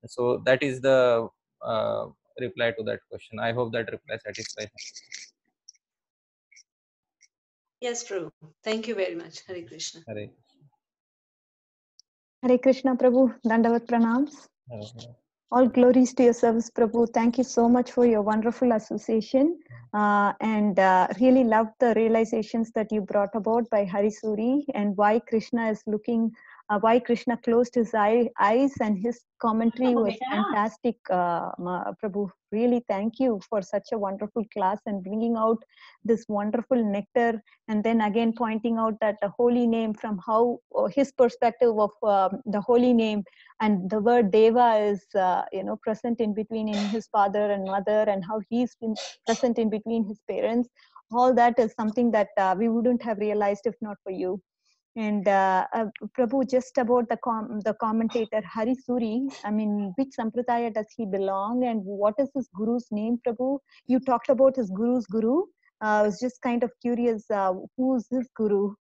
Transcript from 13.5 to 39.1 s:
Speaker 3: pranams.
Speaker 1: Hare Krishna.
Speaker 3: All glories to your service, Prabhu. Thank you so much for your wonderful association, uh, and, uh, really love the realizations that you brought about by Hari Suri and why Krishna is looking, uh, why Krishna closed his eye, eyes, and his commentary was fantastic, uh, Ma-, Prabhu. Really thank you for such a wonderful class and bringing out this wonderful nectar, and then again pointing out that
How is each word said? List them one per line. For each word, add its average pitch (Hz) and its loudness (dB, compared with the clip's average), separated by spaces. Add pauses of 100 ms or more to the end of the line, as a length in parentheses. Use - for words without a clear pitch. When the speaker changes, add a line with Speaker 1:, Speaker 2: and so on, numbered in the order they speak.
Speaker 3:
pranams. 233 0 (240)
Speaker 1:
Hare 110 -12
Krishna. 117 -16 (360)
Speaker 3:
All 254 6
glories 247 4
to 262 4
your 240 6
service, 233 0
Prabhu. 233 2
Thank 233 0
you 254 0
so 233 2
much 247 2
for 240 4
your 214 4
wonderful 220 0
association, 226 0 (340)
uh, 208 2
and, 208 0
uh, 185 6 (140)
really 254 6
love 220 4 (120)
the 240 4
realizations 226 0
that 214 -4
you 214 -2
brought 202 -2
about 220 -2
by 208 0
Hari 196 0
Suri 220 -2 (100)
and 208 -2
why 208 4
Krishna 226 -2
is 214 -6
looking, 226 -2 (380)
uh, 208 0
why 226 4
Krishna 240 -2
closed 240 0
his 226 0
eye, 226 2
eyes, 247 2
and 214 0
his 233 -6 (180)
commentary 233 0
was 220 0 (160)
fantastic, 220 -2 (160)
uh, 175 -2
Ma-, 175 -6 (120)
Prabhu. 202 -6 (200)
Really 240 0
thank 214 -4
you 240 0 (100)
for 208 -2
such 202 -8
a 233 -4
wonderful 202 -6 (100)
class 196 -2
and 202 -6
bringing 220 -4
out 220 2 (460)
this 220 0
wonderful 214 -2
nectar, 214 -2 (240)
and 214 -2
then 226 2
again 220 0
pointing 226 -2
out 220 0
that 208 0